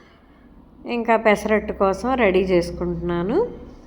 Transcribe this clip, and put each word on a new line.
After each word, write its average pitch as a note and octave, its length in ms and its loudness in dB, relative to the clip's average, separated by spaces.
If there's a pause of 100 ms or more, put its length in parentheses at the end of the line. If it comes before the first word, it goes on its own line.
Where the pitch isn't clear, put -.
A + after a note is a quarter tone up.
(840)
ఇంకా A#3 320 0
పెసరట్టు G#3 560 2
కోసం F#3+ 420 0
రెడీ G3 280 4
చేసుకుంటున్నాను. F3 920 -2 (500)